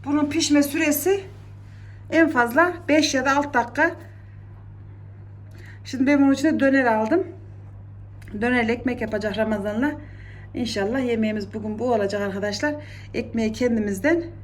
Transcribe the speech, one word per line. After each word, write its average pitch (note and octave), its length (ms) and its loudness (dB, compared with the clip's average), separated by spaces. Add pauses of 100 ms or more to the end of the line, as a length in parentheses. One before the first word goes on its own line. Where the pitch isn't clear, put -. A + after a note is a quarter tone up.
Bunun D4 260 2
pişme D4 320 4
süresi D#4+ 640 0 (840)
en D#4+ 200 6
fazla C4 420 4 (160)
beş D4 260 4
ya C4 100 2
da C#4 120 4
altı D4 180 0
dakika. D4 360 2 (1900)
Şimdi C4 220 2
ben C#4+ 160 6
bunun C#4 100 8
içine C4+ 280 4
döner C4+ 240 6
aldım. A3+ 420 4 (1120)
Dönerle A#3+ 320 2
ekmek A#3+ 280 -2
yapacak G#3 380 -2
Ramazan'la. A3 540 0 (600)
İnşallah A3+ 460 -2
yemeğimiz A3 540 -2
bugün G#3+ 240 -6
bu B3 140 0
olacak G3+ 300 0
arkadaşlar. G3+ 520 -2 (400)
Ekmeği A3+ 380 -2
kendimizden. A#3 720 0 (200)